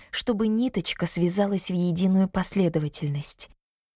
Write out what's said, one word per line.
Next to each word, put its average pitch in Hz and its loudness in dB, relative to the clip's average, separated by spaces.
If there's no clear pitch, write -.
чтобы 220 -2
ниточка 220 -2
связалась 190 0
в 185 -2
единую 185 2
последовательность. 156 -2